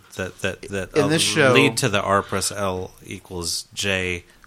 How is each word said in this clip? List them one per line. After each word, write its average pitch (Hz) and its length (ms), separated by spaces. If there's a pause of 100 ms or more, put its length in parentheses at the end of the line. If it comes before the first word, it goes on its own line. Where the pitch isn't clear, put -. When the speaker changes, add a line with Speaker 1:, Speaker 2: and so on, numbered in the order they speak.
(160)
Speaker 1:
that, 92 240
that, - 220
that, 95 340
Speaker 2:
In 147 80
Speaker 1:
uh, 143 40
Speaker 2:
this 156 140
show 139 300
Speaker 1:
lead 123 260
to 131 100
the 101 140
R 98 200
plus - 280
L 95 400 (160)
equals 87 680
J 92 500 (220)